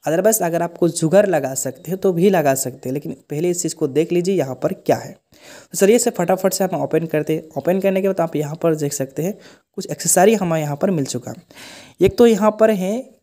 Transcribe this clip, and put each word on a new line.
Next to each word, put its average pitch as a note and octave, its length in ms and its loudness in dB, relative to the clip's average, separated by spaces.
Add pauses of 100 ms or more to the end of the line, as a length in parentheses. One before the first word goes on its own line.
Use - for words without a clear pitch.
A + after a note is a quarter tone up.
otherwise F#3 360 2
अगर E3 180 -2
आपको E3+ 280 0
जुगाड़ E3 380 2
लगा C#3 280 -2
सकते - 360 -8
हैं F#3+ 80 -6
तो G3 140 2
भी F3 160 4
लगा D3+ 260 2
सकते - 340 -8
हैं, C3 40 -4
लेकिन D3 180 -8 (180)
पहले D#3 200 -4
इस F3 120 -4
चीज़ D#3+ 140 -4
को D3+ 140 -2
देख D#3 220 0
लीजिए F3 240 0
यहाँ C3+ 200 -2
पर E3+ 200 -4
क्या - 220 0
है। A2+ 140 -12
तो - 680 -18
चलिए G3+ 180 4
इसे A#3+ 140 2
फटाफट F#3 440 0
से G3 100 -2
हम F#3 180 -2
ओपन D#3 240 0
करते D#3 300 -2
हैं। D#3+ 80 -8 (140)
ओपन F3+ 220 0
करने F#3+ 220 0
के G3 60 0
बाद F#3+ 140 -2
आप E3 140 -4
यहाँ D3+ 200 -4
पर E3 200 0
देख C#3+ 180 -4
सकते C3+ 300 -6
हैं G3 100 -4 (440)
कुछ F#3+ 100 -12
एक्सेसरी F3+ 480 4
हमें E3+ 240 -2
यहाँ D3 160 -4
पर G3 160 -2
मिल D3+ 140 -2
चुका - 260 -8
है। - 60 -14 (640)
एक F#3+ 160 2
तो A#3+ 100 8
यहाँ G#3+ 320 4
पर A3 140 6
है G3 240 -2 (260)